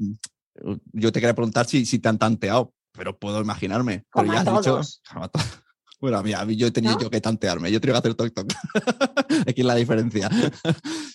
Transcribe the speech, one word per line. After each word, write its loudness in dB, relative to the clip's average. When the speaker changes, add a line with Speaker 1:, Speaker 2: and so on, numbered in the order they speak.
Speaker 1:
yo 2
te -2
quería 2
preguntar 0
si, 2
si 0
te 2
han 2
tanteado, 2
pero -10
puedo -4
imaginarme. -2
Speaker 2:
Como 2
Speaker 1:
Pero 2
ya 2
Speaker 2:
a 2
Speaker 1:
has 4
dicho 4
Speaker 2:
todos. -2
Speaker 1:
Como -10
a -12
to-, -4
<laughs> -10
bueno, 0
a -2
mí, -2
a -2
mí 0
yo 2
he 2
tenido 2
Speaker 2:
¿No? -2
Speaker 1:
yo -4
que 0
tantearme, -2
yo 4
he 2
tenido 2
que 0
hacer 0
toc -2
toc. -6
<laughs> -2
Aquí -2
es 4
la 4
diferencia. 0